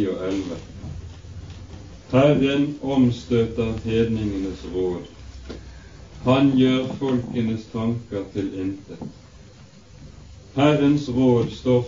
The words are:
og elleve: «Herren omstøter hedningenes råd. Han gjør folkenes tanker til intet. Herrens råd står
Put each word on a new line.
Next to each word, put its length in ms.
og 200
elleve: 320
«Herren 580
omstøter 920
hedningenes 800
råd. 300
Han 320
gjør 320
folkenes 720
tanker 640
til 160
intet. 460
Herrens 540
råd 460
står 340